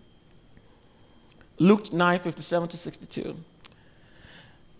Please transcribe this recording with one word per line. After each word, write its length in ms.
Luke 320
nine, 280
fifty-seven 500
to 80
sixty-two. 580